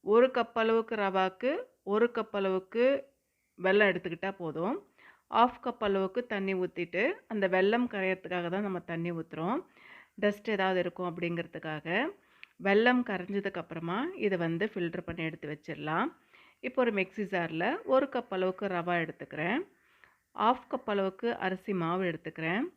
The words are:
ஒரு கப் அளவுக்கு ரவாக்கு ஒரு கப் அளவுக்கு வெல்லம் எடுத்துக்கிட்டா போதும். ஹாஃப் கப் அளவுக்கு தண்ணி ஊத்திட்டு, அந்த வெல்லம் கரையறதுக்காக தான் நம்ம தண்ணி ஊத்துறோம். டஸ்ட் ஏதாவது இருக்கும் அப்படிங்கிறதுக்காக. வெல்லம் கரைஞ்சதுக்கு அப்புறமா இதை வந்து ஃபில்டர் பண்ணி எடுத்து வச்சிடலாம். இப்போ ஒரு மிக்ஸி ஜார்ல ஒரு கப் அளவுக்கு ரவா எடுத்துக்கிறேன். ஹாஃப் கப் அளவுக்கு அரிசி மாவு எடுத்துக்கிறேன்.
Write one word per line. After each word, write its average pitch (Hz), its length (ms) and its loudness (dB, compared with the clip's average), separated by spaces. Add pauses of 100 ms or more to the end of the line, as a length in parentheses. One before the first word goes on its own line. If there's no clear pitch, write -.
ஒரு 226 260 8
கப் 233 280 -2
அளவுக்கு 226 380 2
ரவாக்கு 190 540 0 (340)
ஒரு 214 240 2
கப் 226 280 -4
அளவுக்கு 196 480 0 (760)
வெல்லம் 196 320 6
எடுத்துக்கிட்டா 175 420 -4
போதும். 170 440 -4 (540)
ஹாஃப் 247 300 4
கப் 247 240 -6
அளவுக்கு 196 420 0
தண்ணி 196 280 -2
ஊத்திட்டு, 180 480 -2 (260)
அந்த 208 200 -2
வெல்லம் 196 400 4
கரையறதுக்காக 185 600 -2
தான் 196 180 -2
நம்ம 185 180 -4
தண்ணி 170 280 -4
ஊத்துறோம். 165 460 -4 (600)
டஸ்ட் 208 320 0
ஏதாவது 190 300 2
இருக்கும் 175 300 -2
அப்படிங்கிறதுக்காக. 165 760 -6 (720)
வெல்லம் 226 440 4
கரைஞ்சதுக்கு 196 580 -4
அப்புறமா 170 360 -4 (200)
இதை 190 200 0
வந்து 170 300 0
ஃபில்டர் 170 400 -4
பண்ணி 170 160 -6
எடுத்து 160 280 -8
வச்சிடலாம். 151 560 -2 (560)
இப்போ 254 180 -2
ஒரு 233 120 2
மிக்ஸி 190 340 -2
ஜார்ல 170 380 -2 (200)
ஒரு 262 220 4
கப் 247 240 -6
அளவுக்கு 185 400 -2
ரவா 175 260 0
எடுத்துக்கிறேன். 165 640 -2 (760)
ஹாஃப் 240 320 2
கப் 254 220 -6
அளவுக்கு 202 400 -2 (100)
அரிசி 190 340 -4
மாவு 175 320 0
எடுத்துக்கிறேன். 165 580 -4 (120)